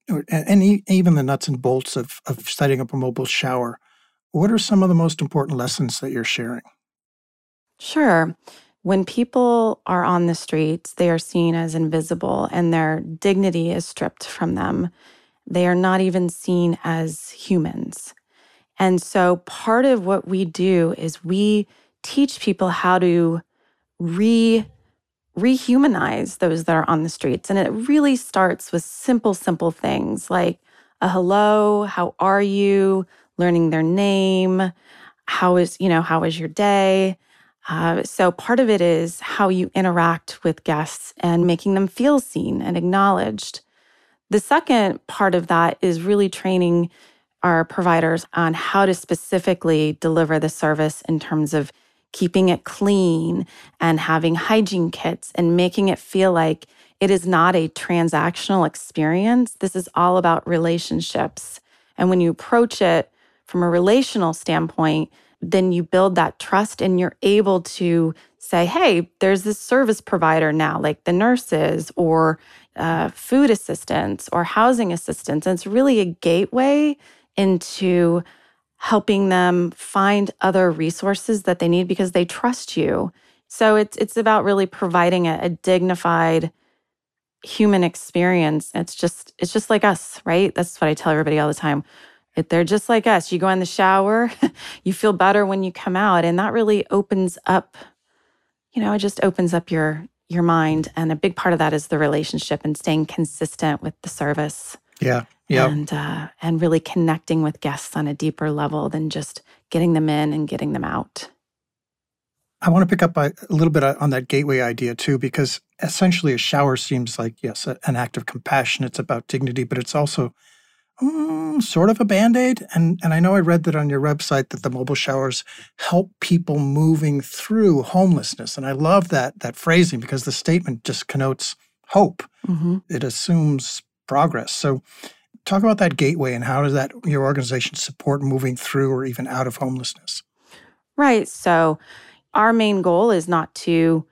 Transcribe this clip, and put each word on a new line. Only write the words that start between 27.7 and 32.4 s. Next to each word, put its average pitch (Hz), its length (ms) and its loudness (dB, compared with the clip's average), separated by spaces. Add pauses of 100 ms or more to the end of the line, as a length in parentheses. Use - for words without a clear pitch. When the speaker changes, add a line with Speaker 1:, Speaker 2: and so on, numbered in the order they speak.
Speaker 2:
really 277 460 2
starts - 560 -2
with 170 100 -2
simple, - 500 0
simple 175 380 -2
things - 600 -4
like 175 280 0 (420)
a 175 80 0
hello, 208 760 2
how 180 340 -4
are 196 240 2